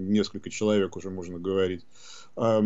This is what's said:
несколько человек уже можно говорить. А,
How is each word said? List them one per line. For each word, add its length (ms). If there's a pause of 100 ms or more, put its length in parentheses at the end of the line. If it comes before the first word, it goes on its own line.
(120)
несколько 380
человек 480
уже 140
можно 280
говорить. 460 (500)
А, 300